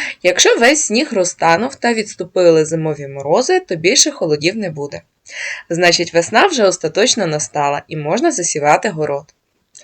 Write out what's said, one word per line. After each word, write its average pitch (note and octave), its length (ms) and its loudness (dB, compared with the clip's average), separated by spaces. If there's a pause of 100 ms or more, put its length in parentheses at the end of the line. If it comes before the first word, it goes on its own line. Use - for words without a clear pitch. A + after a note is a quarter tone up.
(220)
Якщо E4 360 2
весь C4+ 220 4
сніг B3 320 -2
розтанув F3+ 600 0
та A#3 200 -2
відступили F3 680 2
зимові D#3 440 -4
морози, E3+ 520 0
то G3+ 160 -6
більше G#3 340 2
холодів D#3+ 460 -2
не G3+ 140 -6
буде. D3 320 -10 (680)
Значить, E3+ 440 2
весна G#3+ 320 4
вже C#4 180 2
остаточно F#3+ 640 0
настала D3 600 -2
і D#3 80 -10
можна G3 360 0
засівати E3 560 0
город. D3+ 460 -6 (500)